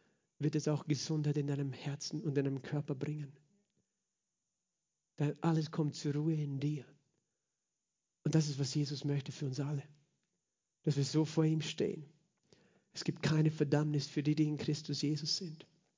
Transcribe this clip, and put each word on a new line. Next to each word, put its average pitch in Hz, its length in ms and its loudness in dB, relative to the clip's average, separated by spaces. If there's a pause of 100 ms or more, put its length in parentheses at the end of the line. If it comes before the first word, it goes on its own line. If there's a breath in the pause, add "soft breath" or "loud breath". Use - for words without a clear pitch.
(380)
wird 143 160 0
es 151 140 -2
auch 151 180 0
Gesundheit 151 500 0
in 143 120 0
deinem 139 240 -2
Herzen 143 480 -6
und 147 180 -2
in 139 60 4
deinem 135 180 -2
Körper 147 320 -4
bringen. 147 380 -6 (1900)
Denn 147 220 2
alles 160 300 2
kommt 151 240 0
zur 143 200 -2
Ruhe 156 200 0
in 143 260 -2
dir. 147 240 -2 (1400)
Und 151 100 2
das 156 140 6
ist, 135 100 -4
was 139 160 0
Jesus 135 300 -2
möchte 143 280 -2
für - 140 -6
uns 127 140 -4
alle. 143 220 -2 (1040)
Dass 151 120 2
wir 139 80 2
so 156 200 2
vor 160 200 2
ihm 156 180 2
stehen. - 420 -4 (880)
Es - 120 -10
gibt - 180 -2
keine 156 280 4
Verdammnis 147 560 2
für - 160 -2
die, 151 120 4
die 151 120 4
in 151 100 0
Christus 143 460 -2
Jesus 151 340 0
sind. 156 300 -10 (320)